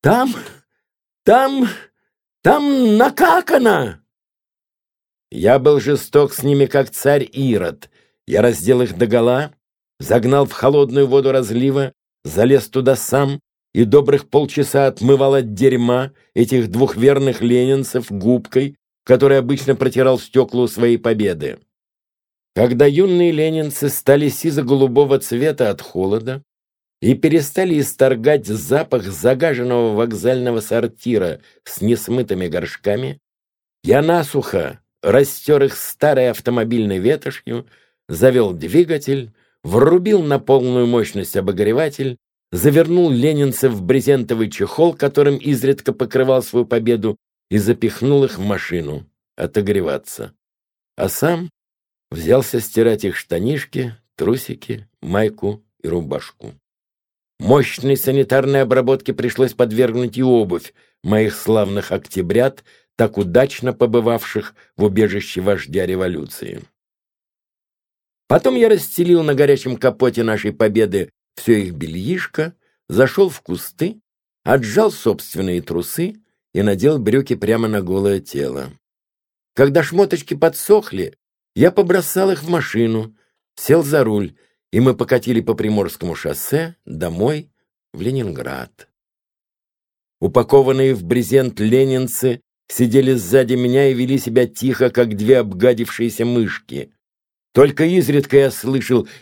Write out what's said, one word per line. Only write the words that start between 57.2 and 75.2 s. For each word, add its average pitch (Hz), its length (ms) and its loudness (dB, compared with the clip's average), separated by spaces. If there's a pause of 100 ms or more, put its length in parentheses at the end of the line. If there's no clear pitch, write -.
Мощной 135 580 2
санитарной 135 640 0
обработке 131 520 0
пришлось 123 400 -2
подвергнуть 120 640 0
и 131 60 -2
обувь 113 500 0 (300)
моих 107 320 0
славных 101 560 -2
октябрят, 95 720 -4 (340)
так 113 200 -2
удачно 123 560 0
побывавших 113 800 -2 (220)
в 98 80 -2
убежище 98 580 -2
вождя 92 440 -2
революции. 92 760 -8 (1700)
Потом - 280 2
я 233 140 4
расстелил 175 540 2
на 147 100 0
горячем 135 440 2
капоте 120 460 0
нашей 107 280 -2
Победы 104 600 0 (240)
всё - 180 0
их 95 200 -2
бельишко, 117 800 -8 (360)
зашёл 135 400 2
в - 120 -14
кусты 156 600 -10 (420)
отжал 131 480 0
собственные 92 680 -4